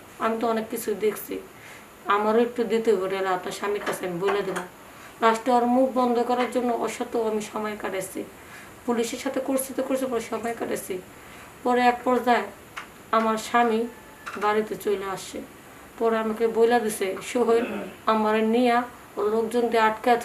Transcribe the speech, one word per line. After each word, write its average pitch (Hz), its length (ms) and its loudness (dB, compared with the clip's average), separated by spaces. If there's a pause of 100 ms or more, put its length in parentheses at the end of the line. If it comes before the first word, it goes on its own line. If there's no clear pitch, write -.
(200)
আমি 226 200 0
তো 240 80 0
অনেক 220 220 0
কিছু 226 260 -6
দেখছি, - 400 -2 (680)
আমারও 214 340 4
একটু 240 240 2
দিতে 226 320 2
হবে, 190 220 -2
আপনার 190 340 -2
স্বামীর 202 360 -4
কাছে - 180 -4
আমি 180 140 -4
বলে 196 220 0
দেবো।" 180 220 -4 (580)
লাস্টে 226 300 2
ওর 240 140 6
মুখ 254 280 4
বন্ধ 240 300 2
করার 240 280 0
জন্য 247 220 0
ওর 226 160 -2
সাথেও 240 380 -4
আমি 214 140 0
সময় 214 360 -6
কাটাইছি, 190 440 -6 (640)
পুলিশের 240 340 0
সাথে 269 200 -2
করছি 262 340 -2
তো - 100 -2
করছি, 262 220 0
পরে 233 160 -2
সময় 233 380 -6
কাটাইছি। - 360 -6 (680)
পরে 247 180 4
এক 247 220 6
পর্যায়ে 240 420 2 (640)
আমার 220 260 2
স্বামী 233 420 2 (580)
বাড়িতে 214 380 0
চলে 196 300 -2
আসছে, 190 320 -8 (600)
পরে 226 200 2
আমাকে 220 300 0
বইলা 226 320 4
দিছে, 208 280 -2 (180)
"সোহেল 233 400 2 (400)
আমারে 220 360 2
নিয়া 240 360 4 (380)
ওর 202 160 -2
লোকজন 226 360 0
দিয়ে 226 160 2
আটকায় 233 420 2